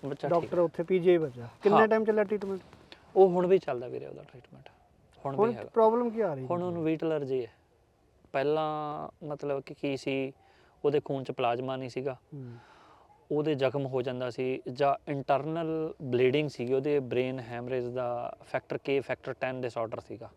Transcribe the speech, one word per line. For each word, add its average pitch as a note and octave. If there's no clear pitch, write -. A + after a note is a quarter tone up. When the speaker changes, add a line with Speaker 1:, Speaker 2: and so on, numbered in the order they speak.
Speaker 1:
ਬੱਚਾ D3
ਠੀਕ E3+
Speaker 2:
ਡਾਕਟਰ -
Speaker 1:
ਹੈ। F3+
Speaker 2:
ਉੱਥੇ E3
ਪੀ F#3
ਜੀ F3
ਆਈ F3
ਬਚਿਆ? B2
ਕਿੰਨੇ G#3
Speaker 1:
ਹਾਂ। A3
Speaker 2:
ਟਾਈਮ A3
ਚੱਲਿਆ G#3+
ਟ੍ਰੀਟਮੈਂਟ? G3
Speaker 1:
ਉਹ F#3+
ਹੁਣ F3+
ਵੀ F#3+
ਚੱਲਦਾ B2+
ਵੀਰੇ B2+
ਉਹਦਾ -
ਟ੍ਰੀਟਮੈਂਟ, -
ਹੁਣ C#3
Speaker 2:
ਹੁਣ G#3
Speaker 1:
ਵੀ A#3+
ਹੈਗਾ। -
Speaker 2:
ਪ੍ਰੋਬਲਮ A#3
ਕੀ A3
ਆ F3
ਰਹੀ C3
Speaker 1:
ਹੁਣ F3
Speaker 2:
ਹੈ? F3+
Speaker 1:
ਉਹਨੂੰ E3+
ਵੀਟ D#3+
ਅਲਰਜੀ C3+
ਹੈ। A2
ਪਹਿਲਾਂ D3+
ਮਤਲਬ C#3+
ਕਿ D3+
ਕੀ C#3
ਸੀ, C3+
ਉਹਦੇ D3
ਖੂਨ C3+
'ਚ C#3
ਪਲਾਜ਼ਮਾ C3
ਨਹੀਂ C3
ਸੀਗਾ, C3
Speaker 2:
ਹੂੰ। B2
Speaker 1:
ਉਹਦੇ D3
ਜ਼ਖਮ C3+
ਹੋ B2+
ਜਾਂਦਾ B2+
ਸੀ B2+
ਜਾਂ C#3
ਇੰਟਰਨਲ D#3
ਬਲੀਡਿੰਗ B2+
ਸੀਗੀ, B2
ਉਹਦੇ C#3+
ਬ੍ਰੇਨ B2+
ਹੈਮਰੇਜ B2
ਦਾ B2
ਫੈਕਟਰ -
ਕੇ, C#3
ਫੈਕਟਰ B2+
ਟੈਨ B2+
ਡਿਸਆਰਡਰ A#2
ਸੀਗਾ, A2